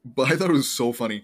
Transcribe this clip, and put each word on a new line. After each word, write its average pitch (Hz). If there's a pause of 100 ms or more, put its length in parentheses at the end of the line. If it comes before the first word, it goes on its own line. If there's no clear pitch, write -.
but 127
I 170
thought 185
it 165
was 139
so 120
funny. 107